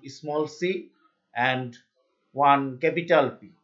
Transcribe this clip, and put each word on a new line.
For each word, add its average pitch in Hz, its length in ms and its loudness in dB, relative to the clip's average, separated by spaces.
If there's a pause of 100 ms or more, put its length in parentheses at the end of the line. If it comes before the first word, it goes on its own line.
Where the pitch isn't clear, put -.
small 147 400 -6
c - 400 -6 (480)
and 127 400 -2 (560)
one 139 460 2
capital 160 540 2
P. - 180 -20 (140)